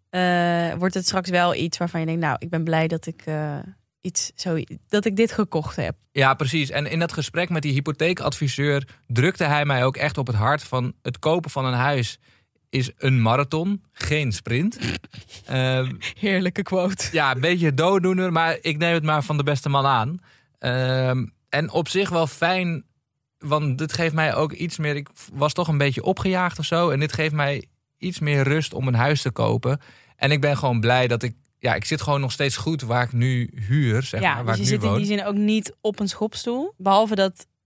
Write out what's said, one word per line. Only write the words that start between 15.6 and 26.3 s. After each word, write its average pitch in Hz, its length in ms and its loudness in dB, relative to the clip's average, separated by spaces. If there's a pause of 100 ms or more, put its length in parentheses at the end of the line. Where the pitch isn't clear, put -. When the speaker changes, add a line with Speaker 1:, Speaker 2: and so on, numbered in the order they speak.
Speaker 1:
Heerlijke 190 440 0
quote. 185 480 0
Speaker 2:
ja, 143 240 2
een 127 60 -4
beetje 165 320 2
dooddoener, 185 580 4
maar 165 300 2
ik 151 160 -2
neem 170 160 2
het 165 100 2
maar 156 200 2
van 151 140 -2
de 143 60 0
beste 143 260 0
man 139 160 2
aan. 135 340 2 (400)
Ehm, 127 680 0 (240)
en 151 220 -2
op 156 160 0
zich 190 220 0
wel 165 180 2
fijn, 170 560 0 (540)
want 147 400 0
dit 151 160 -4
geeft 165 200 0
mij 156 220 2
ook 147 160 0
iets 165 260 -6
meer, 147 180 -2
ik 147 140 -8 (240)
was 143 200 0
toch 175 140 -2
een 156 100 2
beetje 139 260 0
opgejaagd 185 560 0